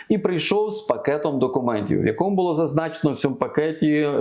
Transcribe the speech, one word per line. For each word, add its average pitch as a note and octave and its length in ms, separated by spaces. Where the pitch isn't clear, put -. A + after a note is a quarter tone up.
і G#3+ 80
прийшов G3 560
з - 80
пакетом C#3 580
документів, A#2+ 640
в - 40
якому F#3 300
було F3+ 180
зазначено D#3 600
в C3 40
цьому C3+ 180
пакеті, D3+ 760